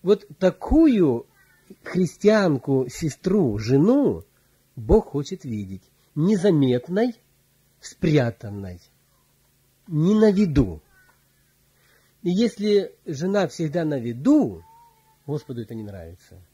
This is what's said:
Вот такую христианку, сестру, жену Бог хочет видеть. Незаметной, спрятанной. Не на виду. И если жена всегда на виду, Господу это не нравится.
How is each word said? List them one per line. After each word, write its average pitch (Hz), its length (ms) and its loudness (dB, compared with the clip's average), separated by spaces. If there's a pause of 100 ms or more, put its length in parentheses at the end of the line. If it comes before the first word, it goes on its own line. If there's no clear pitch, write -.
Вот 190 240 0 (120)
такую 185 880 2 (560)
христианку, 170 1040 0
сестру, 151 720 -2
жену 139 680 2 (520)
Бог 143 340 2
хочет 143 340 -8
видеть. 104 380 -10 (320)
Незаметной, 175 1000 0 (680)
спрятанной. 110 1000 -4 (1040)
Не 170 280 0
на 214 160 4
виду. 139 520 0 (1400)
И 180 80 -2
если 202 640 0 (120)
жена 180 420 -2
всегда 165 360 -4
на 151 140 -4
виду, 123 640 0 (640)
Господу 143 360 -8
это 110 120 -14
не 110 80 -10
нравится. 90 600 -18 (120)